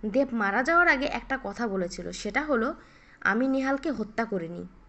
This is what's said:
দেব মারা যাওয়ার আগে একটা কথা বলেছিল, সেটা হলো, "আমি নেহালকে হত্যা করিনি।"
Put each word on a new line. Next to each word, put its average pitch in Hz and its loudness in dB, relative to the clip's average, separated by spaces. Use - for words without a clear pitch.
দেব 254 2
মারা 214 2
যাওয়ার 339 6
আগে 277 4
একটা - -4
কথা 202 -4
বলেছিল, 180 -4
সেটা 214 -4
হলো, 262 2
"আমি 220 0
নেহালকে 269 0
হত্যা 220 -4
করিনি।" 175 -6